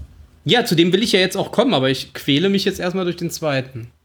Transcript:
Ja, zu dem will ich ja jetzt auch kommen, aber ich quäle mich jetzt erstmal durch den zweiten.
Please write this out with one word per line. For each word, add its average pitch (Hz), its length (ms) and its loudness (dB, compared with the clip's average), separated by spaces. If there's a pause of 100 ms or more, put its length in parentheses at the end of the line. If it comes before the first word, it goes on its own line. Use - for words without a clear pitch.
(460)
Ja, 226 180 2
zu 190 120 0
dem 170 180 4
will 196 100 2
ich - 80 0
ja 190 80 4
jetzt 185 160 0
auch 190 160 -4
kommen, 233 220 2
aber 131 160 2
ich - 240 -4
quäle 147 340 0
mich 196 160 2
jetzt 185 160 -2
erstmal 180 240 -4
durch 175 140 -4
den 170 120 -6
zweiten. 131 600 -6 (140)